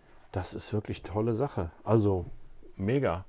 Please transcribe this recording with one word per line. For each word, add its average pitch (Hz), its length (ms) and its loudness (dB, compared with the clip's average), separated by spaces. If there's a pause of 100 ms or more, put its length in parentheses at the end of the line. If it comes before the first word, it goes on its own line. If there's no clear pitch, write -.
(320)
Das 92 220 -2
ist - 180 -4
wirklich 104 300 -2
tolle 110 320 0
Sache. 101 380 -2 (120)
Also 101 420 4 (500)
mega. 98 540 0